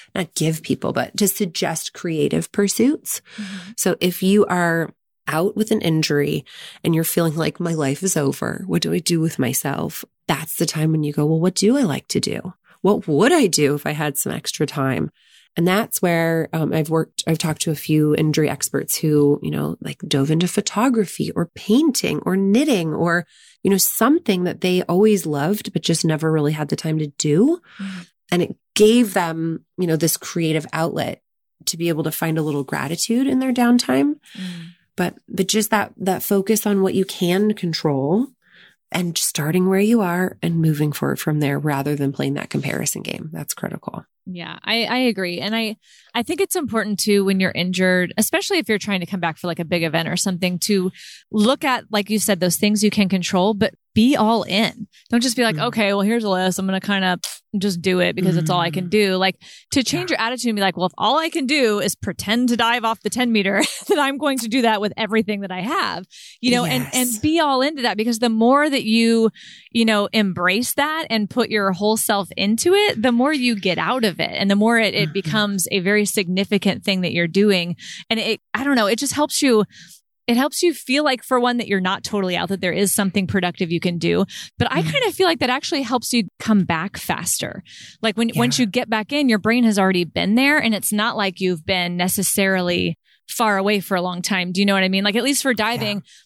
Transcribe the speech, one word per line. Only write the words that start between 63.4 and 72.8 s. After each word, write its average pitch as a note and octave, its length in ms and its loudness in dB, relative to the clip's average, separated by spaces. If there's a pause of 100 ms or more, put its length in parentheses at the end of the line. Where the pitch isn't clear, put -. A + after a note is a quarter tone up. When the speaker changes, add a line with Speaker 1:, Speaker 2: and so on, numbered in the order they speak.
Speaker 2:
<laughs> - 280 -6
then G4 100 2
I'm C#4 200 0
going C4+ 200 -2
to A#3 100 -6
do B3 140 0
that A3 180 2
with G3+ 160 -2
everything G#3+ 440 -2
that F#3+ 100 -8
I F3+ 120 -6
have," G#3 440 -4 (340)
you A#3+ 120 0
know, A#3+ 120 2
and, B3 280 -2
Speaker 1:
Yes. B3 220 -2
Speaker 2:
and G#3+ 80 -8
be D#4+ 180 2
all C#4 200 2
into C#4 220 -2
that, A3 140 -2
because A3 240 -2
the B3 80 2
more B3+ 420 4
that C4+ 140 0
you, A3+ 460 4 (420)
you A3+ 120 2
know, G#3 280 2
embrace F#3+ 640 0
that D#4 360 -2
and G#3+ 180 0
put A#3 220 -2
your G3 220 0
whole G#3 240 0
self G3+ 400 0
into A3+ 380 2
it, G4+ 280 2